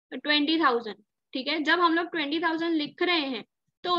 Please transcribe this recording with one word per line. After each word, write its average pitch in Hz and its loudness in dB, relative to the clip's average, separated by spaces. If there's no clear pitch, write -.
ट्वेंटी 294 2
थाउजेंड। 233 0
ठीक 262 -6
है, 311 -2
जब 330 4
हम 339 4
लोग 339 0
ट्वेंटी 311 -2
थाउजेंड 339 -2
लिख 294 -4
रहे 339 0
हैं 233 -6
तो 359 -2